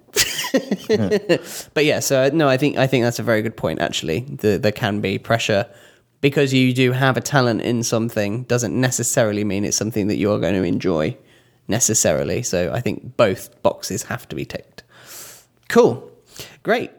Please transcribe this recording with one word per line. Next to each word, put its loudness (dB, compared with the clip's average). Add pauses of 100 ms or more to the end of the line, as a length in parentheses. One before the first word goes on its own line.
(140)
<laughs> -2
But 2
yeah, 2
so 2
no, 4
I 4
think, 0
I 2
think 2
that's 0
a -6
very 2
good -6
point, -2
actually. -2
The, 0
there 0
can -2
be -2
pressure. 0 (560)
Because 2
you 4
do 4
have 2
a 0
talent 2
in 0
something -2
doesn't 0
necessarily 0
mean -2
it's -2
something -2
that 0
you 2
are 2
going 0
to 2
enjoy 0 (500)
necessarily. 0
So -2
I -2
think -6
both 0
boxes -2
have -10
to -12
be -6
ticked. -14 (840)
Cool. 2 (560)
Great. -2